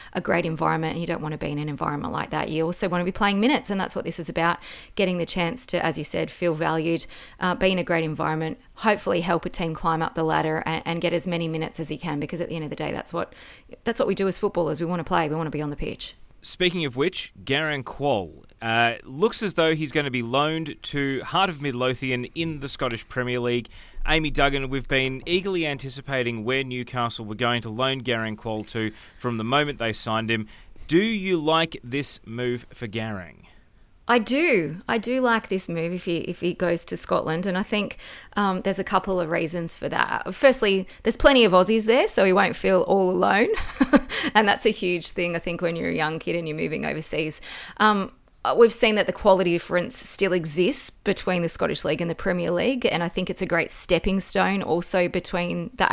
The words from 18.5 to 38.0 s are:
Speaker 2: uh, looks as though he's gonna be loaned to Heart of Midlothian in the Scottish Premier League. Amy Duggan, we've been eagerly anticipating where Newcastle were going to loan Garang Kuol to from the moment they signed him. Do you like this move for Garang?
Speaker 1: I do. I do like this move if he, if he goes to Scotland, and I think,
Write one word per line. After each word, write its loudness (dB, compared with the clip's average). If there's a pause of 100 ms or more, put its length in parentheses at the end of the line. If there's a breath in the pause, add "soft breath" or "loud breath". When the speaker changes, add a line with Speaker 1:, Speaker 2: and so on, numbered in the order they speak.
Speaker 2:
uh, 4
looks 0
as -2
though 4
he's -4
gonna 0
be 0
loaned 0
to -2
Heart 0
of -12
Midlothian -2
in -4
the -6
Scottish -4
Premier -2
League. 0 (380 loud breath)
Amy 2
Duggan, 2
we've -4
been 0
eagerly 0
anticipating -4
where 0
Newcastle -4
were -8
going 0
to -8
loan -2
Garang -2
Kuol -6
to -2 (280 loud breath)
from -2
the -4
moment 0
they -2
signed -2
him. 0 (400 loud breath)
Do 4
you 0
like 2
this -4
move -4
for -10
Garang? -8 (720 soft breath)
Speaker 1:
I 4
do. 0
I 0
do -2
like 0
this -2
move -2
if -8
he, 0
if -6
he 0
goes 0
to -4
Scotland, 0
and 0
I 0
think, -2 (380 loud breath)